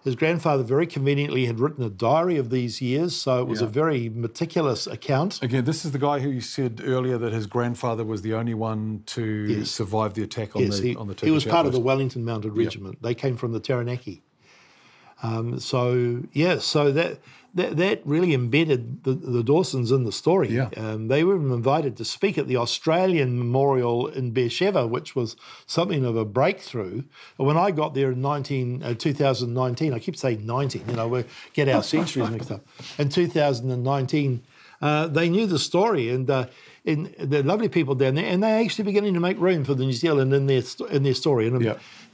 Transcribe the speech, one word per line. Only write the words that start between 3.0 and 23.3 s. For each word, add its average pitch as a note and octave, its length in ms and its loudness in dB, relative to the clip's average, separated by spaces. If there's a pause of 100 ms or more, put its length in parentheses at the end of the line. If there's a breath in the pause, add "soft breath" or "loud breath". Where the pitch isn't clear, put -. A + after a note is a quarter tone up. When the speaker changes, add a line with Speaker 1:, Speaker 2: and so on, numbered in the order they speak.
Speaker 1:
so B2+ 240 0
it B2+ 80 -2
was A2+ 120 -2
Speaker 2:
Yeah. A#2+ 60 0
Speaker 1:
a G#2+ 40 -4
very C3+ 380 0
meticulous A#2+ 800 -2
account. C#3+ 560 -2
Speaker 2:
Again, B2+ 220 0
this D#3 200 -2
is D3+ 80 -6
the C3+ 60 -2
guy C#3+ 220 0
who C#3 100 -2
you B2+ 100 -4
said A#2 440 -6
earlier B2+ 340 0
that A2+ 140 -2
his A2 140 -2
grandfather A#2+ 580 -2
was G#2+ 180 -6
the A2 120 -2
only A#2 200 -2
one A2 520 -4
to - 160 -6
Speaker 1:
Yes. G#2+ 480 -2
Speaker 2:
survive G#2+ 440 -2
the A2 80 -4
attack G#2 340 -6
on - 60 2
Speaker 1:
Yes, G2+ 180 2
Speaker 2:
the, B2 100 0
Speaker 1:
he, A#2+ 60 -4
Speaker 2:
on A2 120 -10
the F#2+ 140 -10
Speaker 1:
he - 80 2
was D3+ 140 4
Speaker 2:
Turkish A2+ 80 -2
Speaker 1:
part E3 140 4
of C3 60 0
the B2+ 60 2
Speaker 2:
outpost. A#2+ 80 2
Speaker 1:
Wellington C3 380 0
Mounted A2 300 -4
Speaker 2:
Yeah. A2+ 100 2
Speaker 1:
Regiment. F#2+ 380 -8
They A#2 120 -2
came B2 220 -4
from A#2 160 -4
the A2 80 -4
Taranaki. A#2+ 640 -4 (1000 soft breath)
Um, A#2 360 -4
so, B2 640 0 (100)
yeah, D#3+ 260 2
so D3 340 2
that, E3 260 0 (360 loud breath)
that, F3+ 240 -2
that G3 260 2
really D#3+ 300 2
embedded B2+ 680 0
the, C3 100 2
the A#2+ 280 -2
Dawsons C3 480 2
in C3 140 4
the G#2 80 -4
story. D#3+ 380 2
Speaker 2:
Yeah. A2+ 260 0
Speaker 1:
Um, A2 320 -6
they C#3+ 160 4
were F#3+ 120 4
invited C3+ 640 0
to A#2 60 -6
speak - 320 -2
at C#3+ 100 0
the B2+ 120 0
Australian D#3 800 2